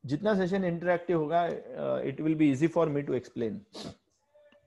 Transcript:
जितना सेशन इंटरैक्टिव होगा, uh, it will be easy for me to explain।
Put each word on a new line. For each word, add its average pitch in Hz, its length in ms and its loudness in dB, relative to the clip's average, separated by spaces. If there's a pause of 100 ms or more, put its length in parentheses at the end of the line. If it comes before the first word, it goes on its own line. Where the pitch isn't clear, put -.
जितना 196 280 0
सेशन 190 300 0
इंटरैक्टिव 170 560 0
होगा, 165 280 2
uh, 135 640 -4
it 156 140 -6
will 156 140 0
be 143 160 6
easy 160 200 0
for 160 200 2
me 143 120 -2
to 131 120 0
explain। 113 360 -6 (1120)